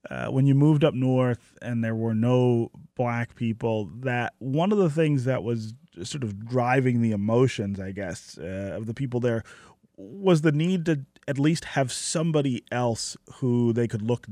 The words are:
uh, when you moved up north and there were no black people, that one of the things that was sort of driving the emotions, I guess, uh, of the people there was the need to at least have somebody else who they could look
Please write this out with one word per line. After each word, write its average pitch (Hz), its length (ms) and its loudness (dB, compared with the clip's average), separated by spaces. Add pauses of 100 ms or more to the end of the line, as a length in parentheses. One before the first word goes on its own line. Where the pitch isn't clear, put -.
uh, 123 200 -6
when 131 180 2
you 139 80 4
moved 147 300 4
up 147 100 2
north 127 640 0
and 117 220 -4
there 113 140 -2
were 113 180 -2
no 120 560 4 (240)
black 117 400 -4
people, 110 600 -4
that 123 420 -4
one 147 320 0
of 214 80 2
the 185 100 4
things 147 360 2
that 127 180 0
was 110 320 -4 (300)
sort 143 200 -8
of 104 240 -8
driving 123 540 2
the 113 80 2
emotions, 107 680 2
I 95 140 -8
guess, 95 460 -10
uh, 95 380 -8
of 107 100 -8
the 113 80 -8
people 123 260 -4
there 117 220 0 (560)
was 190 420 2
the 156 120 4
need 165 340 0
to 151 140 0 (280)
at 135 100 -4
least 156 280 2
have 135 260 -2
somebody 156 800 -2
else 120 460 -2 (160)
who 120 400 2
they 117 120 2
could 107 140 -6
look 117 320 -4